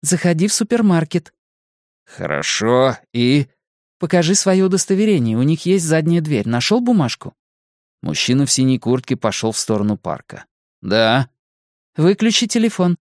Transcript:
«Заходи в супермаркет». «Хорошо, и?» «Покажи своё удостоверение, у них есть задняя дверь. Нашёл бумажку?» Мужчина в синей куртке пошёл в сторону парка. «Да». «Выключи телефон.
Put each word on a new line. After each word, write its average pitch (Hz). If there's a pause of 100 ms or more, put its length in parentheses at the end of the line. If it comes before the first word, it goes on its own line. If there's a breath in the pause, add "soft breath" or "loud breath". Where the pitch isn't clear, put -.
«Заходи 175
в 208
супермаркет». 190 (680)
«Хорошо, 117 (140)
и?» 127 (500)
«Покажи 175
своё 190
удостоверение, 185
у 120
них 156
есть 180
задняя 160
дверь. 147
Нашёл 123
бумажку?» 220 (640)
Мужчина 123
в -
синей 131
куртке 123
пошёл 110
в -
сторону 104
парка. - (380)
«Да». 113 (680)
«Выключи 208
телефон. 208